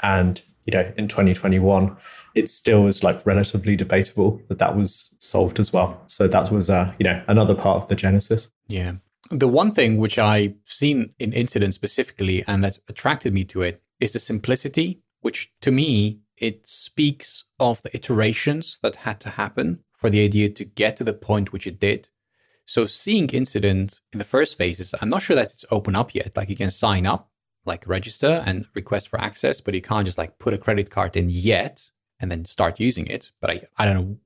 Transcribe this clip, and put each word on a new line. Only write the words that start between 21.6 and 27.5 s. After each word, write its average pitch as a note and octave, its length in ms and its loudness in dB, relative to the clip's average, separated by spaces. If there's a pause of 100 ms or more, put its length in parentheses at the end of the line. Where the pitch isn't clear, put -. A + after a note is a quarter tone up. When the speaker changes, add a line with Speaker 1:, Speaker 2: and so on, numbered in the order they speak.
Speaker 2:
it F#2 140 -10
did. G#2 280 0 (580)
So A2+ 200 0
seeing G3 440 -2
incident G2+ 720 -2 (120)
in G#2+ 60 -10
the G2+ 60 -8
first - 340 0
phases, F2+ 420 -4
I'm G#2 80 -4
not F#3 140 -2
sure D#3+ 140 2
that A#2 160 0
it's - 180 -16
open G#2 240 0
up A#2 200 -2
yet. - 220 -6
Like, G2 140 -4
you F#2+ 60 -4
can G2 140 -2
sign G2 360 0
up, B2+ 240 -4 (340)